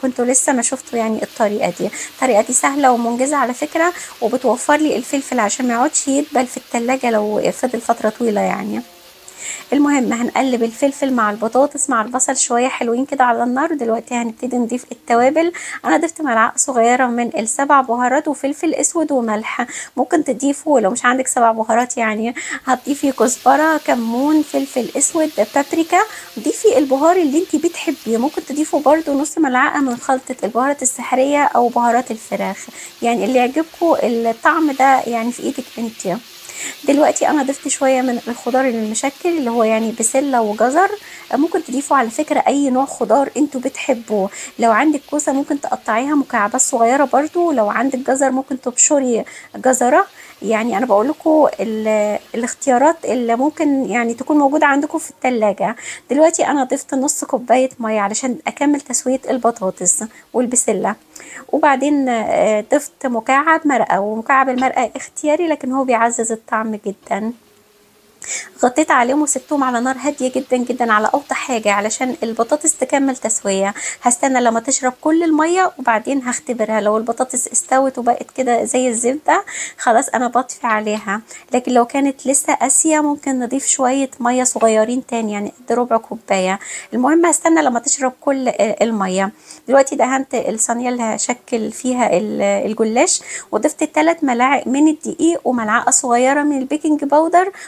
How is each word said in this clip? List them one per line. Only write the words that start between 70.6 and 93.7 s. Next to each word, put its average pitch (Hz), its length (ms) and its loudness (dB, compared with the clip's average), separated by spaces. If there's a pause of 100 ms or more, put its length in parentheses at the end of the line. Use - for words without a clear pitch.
على 214 200 2
اوطى 285 200 -2
حاجه 220 380 -2
علشان 214 520 -2
البطاطس 233 540 -2
تكمل 269 380 0
تسويه. 196 580 -2 (300)
هستنى 254 380 2
لما 233 180 2
تشرب 254 420 -2
كل 320 220 2
الميه 339 560 2
وبعدين 247 440 0
هختبرها، 226 580 -2
لو 214 160 2
البطاطس 240 500 -4
استوت 269 500 0
وبقت 240 400 -2
كده 240 260 0
زي 254 240 0
الزبده 262 560 0 (340)
خلاص 247 320 2
انا - 180 0
بطفي 254 400 -4
عليها، 214 540 -2 (320)
لكن 247 180 0
لو 240 140 4
كانت 277 420 -2
لسه - 260 0
قاسيه 302 460 2
ممكن 294 400 -2
نضيف 254 260 -4
شويه 262 440 0 (100)
ميه 247 240 0
صغيرين 226 600 2
تاني، 220 280 -4
يعني 208 200 -6 (160)
قد 233 40 -2
ربع 240 240 0
كوبايه. 196 640 -4 (340)
المهم 294 320 4
هستنى 330 360 4
لما 240 180 0
تشرب 262 420 -2
كل، 269 260 -2
آه، - 340 0
الميه. 196 500 0 (360)
دلوقتي 269 280 4
دهنت 262 400 -2
الصينيه 233 540 -2
اللي 240 140 -4
هشكل 220 680 -4
فيها 247 460 0
ال-، 214 240 -2
الجلاش، 220 800 0 (300)
وضفت 262 320 -2